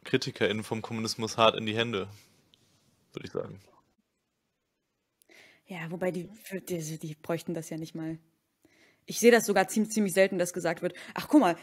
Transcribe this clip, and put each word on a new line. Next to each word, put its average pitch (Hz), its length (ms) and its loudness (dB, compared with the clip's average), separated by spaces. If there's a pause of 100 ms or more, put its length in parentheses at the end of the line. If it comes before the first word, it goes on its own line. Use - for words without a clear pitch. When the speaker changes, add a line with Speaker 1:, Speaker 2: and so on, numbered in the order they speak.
Speaker 1:
KritikerInnen 110 600 0
vom 113 180 -6
Kommunismus 113 560 -6
hart 113 180 6
in 110 100 -6
die 107 100 -2
Hände, 110 320 -2 (1040)
würd - 120 -12
ich - 60 -14
sagen. - 280 -8 (2000)
Speaker 2:
Ja, 165 240 -10
wobei 180 200 -2
die, 175 180 -6 (400)
die, 160 300 -6
die 151 160 -10
bräuchten - 380 -6
das 165 160 -8
ja 160 80 -8
nicht 160 180 -10
mal. 160 220 -8 (880)
Ich - 140 -8
sehe 233 120 8
das 226 140 6
sogar 196 220 4
ziem-, 214 220 0
ziemlich 202 240 0
selten, 190 260 4
dass 180 140 -2
gesagt 170 280 -4
wird, 175 120 -4 (220)
„Ach, - 140 -6
guck 302 120 8
mal, 175 220 4